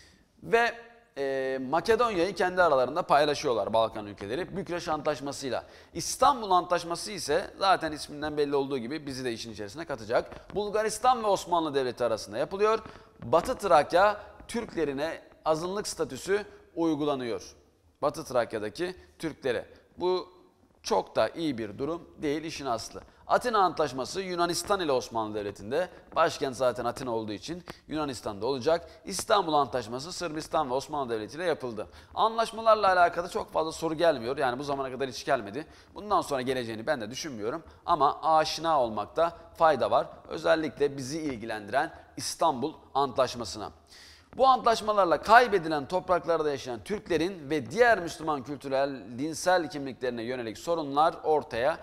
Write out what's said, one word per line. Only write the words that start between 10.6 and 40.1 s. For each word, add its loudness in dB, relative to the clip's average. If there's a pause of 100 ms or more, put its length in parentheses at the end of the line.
ve 2
Osmanlı 2
Devleti 0
arasında -2
yapılıyor. 2 (440)
Batı 2
Trakya 4 (260)
Türklerine -4 (140)
azınlık -2
statüsü -4 (300)
uygulanıyor. -2 (460)
Batı -2
Trakya'daki -2 (240)
Türklere. -4 (320)
Bu -2 (540)
çok 0
da 4
iyi -4
bir -8
durum -6 (120)
değil -2
işin -10
aslı. -6 (260)
Atina 2
Antlaşması 0
Yunanistan 0
ile 0
Osmanlı -2
Devleti'nde. -4 (260)
Başkent 0
zaten 0
Atina -4
olduğu -4
için -10 (240)
Yunanistan'da -6
olacak. 0 (160)
İstanbul 0
Antlaşması 0
Sırbistan -4
ve -2
Osmanlı -2
Devleti -6
ile -8
yapıldı. -4 (280)
Anlaşmalarla 4
alakalı 4
çok -6
fazla 0
soru -2
gelmiyor. 2
Yani 0
bu -6
zamana -4
kadar -4
hiç -10
gelmedi. -2 (280)
Bundan 0
sonra -2
geleceğini -4
ben 0
de -8
düşünmüyorum. -6 (220)
Ama 2
aşina 2
olmakta -2 (200)
fayda 4
var. 4 (200)